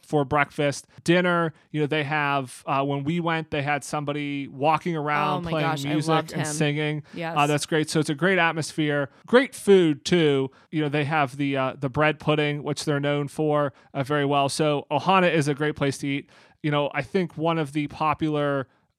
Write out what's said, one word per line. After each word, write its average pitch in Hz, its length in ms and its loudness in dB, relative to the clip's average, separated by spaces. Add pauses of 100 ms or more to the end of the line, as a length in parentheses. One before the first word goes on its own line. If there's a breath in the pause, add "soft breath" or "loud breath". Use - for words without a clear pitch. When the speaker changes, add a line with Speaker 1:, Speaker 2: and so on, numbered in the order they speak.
Speaker 1:
for 147 200 0
breakfast. 143 600 -2 (180 loud breath)
Dinner, 175 480 2 (180 soft breath)
you 151 80 -4
know, 147 80 0
they 156 160 0
have, 143 640 -2
uh, 139 160 2
when 143 220 -2
we 170 160 0
went, 160 300 -2
they 147 100 -2
had 143 240 0
somebody 143 640 -4
walking 151 480 0
around 147 400 0
Speaker 2:
Oh - 40 -6
my 170 100 -6
Speaker 1:
playing 156 180 0
Speaker 2:
gosh, 143 160 -4
I 143 40 -4
Speaker 1:
music 156 200 0
Speaker 2:
loved 160 240 0
Speaker 1:
and 165 80 -4
Speaker 2:
him. 151 120 -4
Speaker 1:
singing. 151 500 -2 (100)
Speaker 2:
Yes. 165 240 -8
Speaker 1:
Uh, 147 100 4
that's 147 180 0
great. 156 240 0
So 165 120 0
it's 147 80 -2
a 151 60 -2
great 180 240 2
atmosphere, 151 720 -2 (160 soft breath)
great 247 300 4
food 175 500 4
too. 143 460 2 (180 soft breath)
You 156 140 -2
know, 147 60 -2
they 147 160 0
have 139 320 0
the, 139 180 -2
uh, 131 240 -2
the 135 100 -4
bread 151 300 2
pudding, 147 420 0
which 143 220 -6
they're 143 160 0
known 143 300 -2
for, 147 420 0 (220 soft breath)
uh, 139 100 -2
very 143 220 0
well. 139 240 2
So 147 420 0
Ohana 175 420 4
is 147 140 2
a 147 80 0
great 151 220 -2
place 139 220 -2
to 143 80 -6
eat. 139 220 -4 (320 soft breath)
You 151 100 -2
know, 147 220 0
I 143 100 -4
think 180 340 -4
one 165 200 0
of 143 140 -4
the 147 160 -2
popular, 147 800 -2 (320)